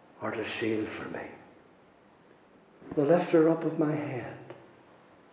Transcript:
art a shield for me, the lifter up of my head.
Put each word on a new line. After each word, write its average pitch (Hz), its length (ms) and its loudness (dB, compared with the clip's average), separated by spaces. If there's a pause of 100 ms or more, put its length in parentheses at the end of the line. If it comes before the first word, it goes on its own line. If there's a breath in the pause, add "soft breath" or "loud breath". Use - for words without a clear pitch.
(220)
art 110 160 -6
a 107 60 -4
shield 110 440 -2
for - 200 -10
me, - 180 -10 (1700)
the 147 100 4
lifter 165 440 6
up 160 160 2
of 156 160 -4
my 151 120 2
head. 131 440 -6 (960)